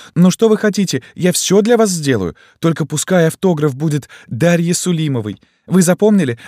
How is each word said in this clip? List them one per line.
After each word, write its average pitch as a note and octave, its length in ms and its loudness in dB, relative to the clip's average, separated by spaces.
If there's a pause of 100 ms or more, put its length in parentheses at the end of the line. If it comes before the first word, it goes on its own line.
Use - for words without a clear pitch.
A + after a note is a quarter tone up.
(160)
ну F3 160 4
что A3+ 180 2
вы G#3+ 80 2
хотите? G3 460 -2 (100)
Я F3 180 -2
все G3 300 0
для A#3 160 2
вас G#3+ 140 2
сделаю. C3+ 440 -2 (220)
Только D#3 300 -2
пускай E3 400 0
автограф D#3 480 -2
будет D3 340 -4 (160)
Дарьи E3+ 480 0
Сулимовой. C#3 640 -4 (280)
Вы F3+ 160 2
запомнили? F3 640 0